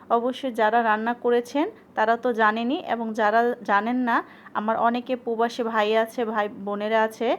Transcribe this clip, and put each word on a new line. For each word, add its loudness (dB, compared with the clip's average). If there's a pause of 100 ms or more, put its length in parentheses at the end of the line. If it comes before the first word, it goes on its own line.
(100)
অবশ্যই -2
যারা 2
রান্না 0
করেছেন 0 (280)
তারা 2
তো -4
জানেনই, 0 (100)
এবং -4
যারা 2 (220)
জানেন 0
না, 0 (380)
আমার -2
অনেকে 0
প্রবাসী -2
ভাই 2
আছে, 0
ভাই -2 (180)
বোনেরা 0
আছে, -2 (100)